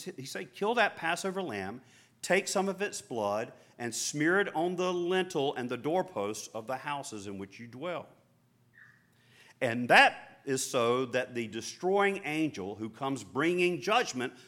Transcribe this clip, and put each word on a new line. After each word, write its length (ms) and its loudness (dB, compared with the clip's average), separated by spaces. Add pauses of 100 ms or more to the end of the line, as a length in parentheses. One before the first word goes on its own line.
(160)
he 80 -10
say? 200 -8
Kill 320 -2
that 180 4
Passover 480 -2
lamb, 380 -6 (400)
take 260 2
some 220 0
of 120 -4
its 220 -6
blood, 500 -2 (240)
and 160 -6
smear 460 2
it 160 0
on 220 0
the 160 0
lintel 640 0
and 120 -4
the 80 -4
doorposts 800 -2
of 140 -8
the 80 -4
houses 500 -8
in 120 -8
which 200 -12
you 80 -14
dwell. 400 -8 (1500)
And 280 0
that 440 8 (120)
is 200 -2
so 420 2
that 280 -2
the 120 -4
destroying 800 0
angel 500 -2
who 140 -6
comes 360 -6
bringing 560 2
judgment 520 0 (160)